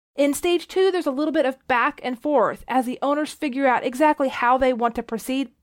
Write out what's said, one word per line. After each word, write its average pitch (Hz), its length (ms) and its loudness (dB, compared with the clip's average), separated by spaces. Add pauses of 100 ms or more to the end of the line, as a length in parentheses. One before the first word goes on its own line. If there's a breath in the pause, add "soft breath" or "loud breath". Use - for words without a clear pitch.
(180)
In 285 160 2
stage 349 340 0
two, 381 240 2
there's 349 160 -2
a 285 40 -2
little 302 200 -2
bit 302 140 2
of 262 220 -4
back 254 360 0
and 247 180 -6
forth 254 460 0
as 247 180 0
the 247 160 -6
owners 294 320 -2
figure 277 340 -2
out 247 180 2
exactly 285 420 2
how 247 300 0
they 254 160 2
want 233 220 -2
to 226 80 -6
proceed, 262 480 -6 (120)